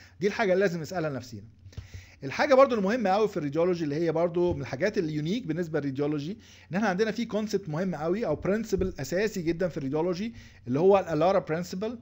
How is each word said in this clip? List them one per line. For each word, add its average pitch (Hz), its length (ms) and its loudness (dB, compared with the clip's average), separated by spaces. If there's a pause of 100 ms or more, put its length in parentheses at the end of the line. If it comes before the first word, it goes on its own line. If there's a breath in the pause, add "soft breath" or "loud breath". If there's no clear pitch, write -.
(200 loud breath)
دي 175 60 0
الحاجه 202 260 2
اللي 190 120 4
لازم 175 160 0
نسالها 156 300 -4
لنفسينا. 113 320 -10 (800 loud breath)
الحاجه 262 300 2
برضو 254 200 8
المهمه 202 360 2
قوي 202 180 4
في 202 80 -8
الراديولوجي 165 480 0
اللي 143 100 -2
هي 165 180 0
برضو 175 420 2
من 143 60 -4
الحاجات 180 380 -2
اليونيك 165 480 -2
بالنسبه 156 340 -2
للراديولوجي 143 580 -4 (320 loud breath)
ان 160 60 -4
احنا 214 120 2
عندنا 208 220 2
في 233 140 -4
كونسبت 208 440 -2
مهم 170 260 -2
قوي 180 320 -2
او 151 100 0
برنسبل 190 640 -2
اساسي 190 420 -2
جدا 165 260 0
في 156 80 -8
الراديولوجي 170 580 -2 (340 loud breath)
اللي 131 120 0
هو 196 180 8
الالارا 175 400 2
برنسبل، 185 640 -4